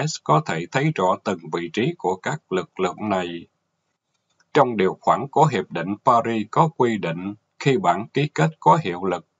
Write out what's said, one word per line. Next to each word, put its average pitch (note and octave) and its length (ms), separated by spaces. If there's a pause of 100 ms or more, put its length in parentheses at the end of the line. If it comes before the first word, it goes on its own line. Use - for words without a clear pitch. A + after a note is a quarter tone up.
S - 160
có D3+ 220
thể - 260
thấy D3+ 220
rõ F#2+ 300
từng F#2+ 140 (140)
vị E2+ 200
trí C#3 260
của F#2 180
các C#3 360
lực F#2 280
lượng F#2 280
này. F2+ 380 (1080)
Trong B2 220
điều F#2 240
khoản F2+ 280
của D3 160
Hiệp A2 260
định E2+ 240 (100)
Paris A#2 460
có D#3+ 260
quy A#2 220
định, F2 360 (240)
khi C3+ 200
bản F#2 300
ký D3 260
kết D#3+ 160 (100)
có E3 220
hiệu F2 220
lực F2+ 220 (140)